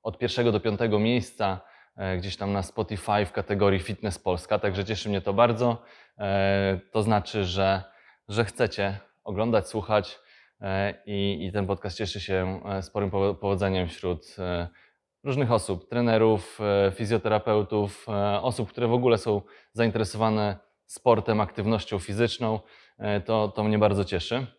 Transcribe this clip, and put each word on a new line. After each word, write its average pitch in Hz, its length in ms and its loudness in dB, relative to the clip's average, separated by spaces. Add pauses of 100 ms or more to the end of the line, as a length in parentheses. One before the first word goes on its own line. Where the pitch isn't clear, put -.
od 113 140 -6
pierwszego 120 340 2
do 104 80 2
piątego 107 400 0
miejsca, 107 600 0 (340)
e, 95 220 -4
gdzieś 92 200 -6
tam 101 160 -2
na 98 100 0
Spotify 104 640 -2
w - 60 -12
kategorii 101 480 2
Fitness 92 400 -6
Polska, 92 400 -2
także 98 260 -2
cieszy 107 240 -6
mnie 98 120 0
to 101 120 -2
bardzo. 117 500 4 (340)
E, 98 640 2 (120)
to 110 120 0
znaczy, 104 420 0
że, 95 380 0 (460)
że 107 160 0
chcecie 98 520 -2 (260)
oglądać, 107 460 0
słuchać, 107 500 -2 (420)
e, 98 320 -2 (120)
i, 101 400 -2
i 92 60 -6
ten 98 160 -2
podcast 95 300 -6
cieszy 104 220 -6
się, 92 460 -2
e, 98 160 -6
sporym 101 280 -4
powo-, 98 260 0
powodzeniem 95 520 0
wśród, 87 520 -8
e, 87 280 -4 (560)
różnych 135 280 0
osób, 98 380 0
trenerów, 113 680 2 (280)
e, 95 40 4
fizjoterapeutów, 107 1160 0
e, 101 320 0
osób, 120 280 -2
które 120 180 -2
w 113 60 2
ogóle 123 240 4
są 104 240 0 (320)
zainteresowane 110 840 0 (280)
sportem, 110 560 2
aktywnością 104 580 -2
fizyczną. 110 600 -2 (380)
E, 104 240 -2
to, 110 260 0
to 104 160 -2
mnie 107 140 4
bardzo 104 280 4
cieszy. 117 420 -4 (120)